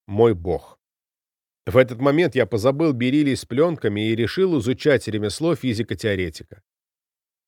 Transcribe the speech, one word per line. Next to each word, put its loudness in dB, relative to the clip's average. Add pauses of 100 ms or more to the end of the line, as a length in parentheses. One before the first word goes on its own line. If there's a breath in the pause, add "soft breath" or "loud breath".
«мой 4
бог». -6 (880)
В 2
этот 4
момент 2
я 2
позабыл 0
бериллий 0
с -10
пленками -2
и 0
решил 0
изучать 0
ремесло -2
физико-теоретика. -4 (880)